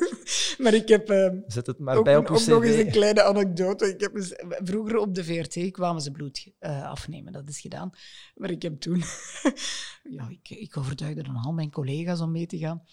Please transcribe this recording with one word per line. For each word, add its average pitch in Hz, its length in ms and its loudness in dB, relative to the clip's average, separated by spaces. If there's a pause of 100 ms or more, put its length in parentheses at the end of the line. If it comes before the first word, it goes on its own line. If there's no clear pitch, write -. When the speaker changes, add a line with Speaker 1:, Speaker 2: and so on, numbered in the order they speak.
(580)
Speaker 1:
Maar 233 160 4
ik 220 140 4
heb, 214 220 6
ehm, 190 280 4 (100)
Speaker 2:
Zet 120 200 -6
het 127 120 -6
maar 139 180 0
Speaker 1:
ook, 147 60 8
Speaker 2:
bij 143 140 8
op - 100 4
uw 160 80 2
Speaker 1:
ook 226 120 4
nog 226 160 8
eens 226 120 6
Speaker 2:
C 220 40 6
V. 220 60 4
Speaker 1:
een 208 60 0
kleine 208 320 6
anekdote. 196 720 2
Ik - 80 -14
heb 202 140 -2
eens, 190 180 -8 (140)
vroeger 208 500 -4
op 202 180 -2
de 190 80 -4
V 165 220 -4
R - 20 -10 (200)
T 190 40 -8
kwamen 175 300 -2
ze 143 100 -8
bloed, 143 480 -12
eh, 139 300 -8
afnemen. 147 440 -14
Dat 143 160 -14
is 143 100 -12
gedaan. - 300 -12 (460)
Maar 196 160 -8
ik 165 100 -8
heb 160 180 -8
toen, 175 180 -2
<laughs> - 1200 -6
ja, 123 120 -10
ik, - 200 -18
ik - 280 -14
overtuigde 151 460 -6
dan 135 120 -8
al 120 180 -4
mijn 156 180 -4
collega's 160 500 -4
om 165 100 -2
mee 165 140 -4
te 165 120 -8
gaan. 160 360 -6